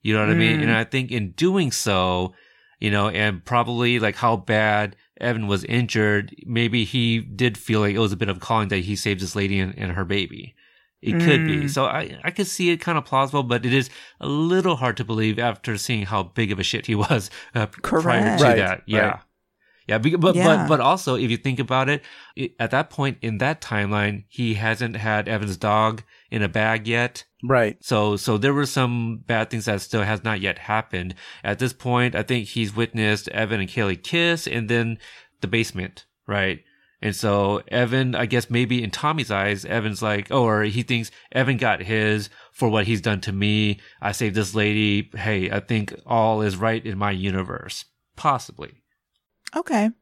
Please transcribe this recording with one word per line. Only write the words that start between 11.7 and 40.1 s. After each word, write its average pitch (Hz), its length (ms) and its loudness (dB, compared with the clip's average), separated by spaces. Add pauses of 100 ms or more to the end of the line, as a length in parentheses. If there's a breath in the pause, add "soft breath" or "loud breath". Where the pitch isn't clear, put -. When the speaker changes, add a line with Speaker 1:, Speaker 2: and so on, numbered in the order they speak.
Speaker 1:
So 135 140 0
I, - 380 -4
I - 60 -2
could 190 160 -2
see 175 240 0
it 170 100 2
kinda 160 220 -2
plausible, 139 400 0
but 120 240 0
it 120 80 2
is 131 160 2 (300 loud breath)
a - 80 -6
little 170 480 2
hard 120 220 0
to 120 60 -4
believe 110 360 0
after 117 360 -2
seeing 104 300 -2
how 98 160 0
big 98 300 -2
of 98 80 -2
a 95 40 -2
shit - 220 -4
he 113 100 0
<laughs> 101 140 2
was, 110 220 0 (240 loud breath)
uh, 110 100 2
prior - 360 -2
Speaker 2:
Correct. - 380 2
Speaker 1:
to 147 60 8
Speaker 3:
Right, 117 120 6
Speaker 1:
that. 92 280 0
Yeah. 107 220 2
Speaker 3:
right. - 120 -4 (680)
Speaker 1:
Yeah, 107 100 2
be-, 156 180 4
but, 170 200 4
Speaker 2:
Yeah. 180 100 4
Speaker 1:
but, 156 220 6
but 147 120 4
also, 139 360 2
if 113 160 0
you 117 60 0
think 127 220 -2
about 131 300 0
it, 147 140 -2 (320 loud breath)
it, - 240 -8
at 113 100 0
that 143 220 0
point 139 320 -2
in 110 160 -4
that 147 220 -2
timeline, 104 680 -2
he 117 240 -2
hasn't 113 420 -2
had 107 320 -2
Evan's 98 300 -2
dog 110 460 2 (260 soft breath)
in 110 140 -2
a 98 40 0
bag 110 400 0
yet. 120 380 -2 (180)
Speaker 3:
Right. 120 400 2
Speaker 1:
So, 104 320 2
so 107 220 0
there 135 160 2
were 139 140 0
some 120 580 -2
bad 110 240 0
things 110 160 -4
that 104 160 0
still 107 220 -2
has 101 200 -2
not 110 160 -2
yet 95 200 -2
happened. 90 560 -4 (280 loud breath)
At 104 140 -2
this 127 160 -2
point, 123 400 0
I 104 80 -2
think 113 280 -4
he's 107 260 -4
witnessed 110 540 0
Evan 107 300 -2
and 95 80 -2
Kaylee 98 360 -2
kiss 170 420 0
and 113 240 -4
then 117 300 0 (420 loud breath)
the 92 60 -4
basement, 92 580 -4 (220)
right? 98 320 0 (440)
And 107 120 -2
so 101 540 2
Evan, 123 440 2
I 117 140 0
guess 120 240 0
maybe 120 320 0
in 104 80 -4
Tommy's 151 400 -2
eyes, 101 340 0
Evan's 104 380 -2
like, 104 260 -2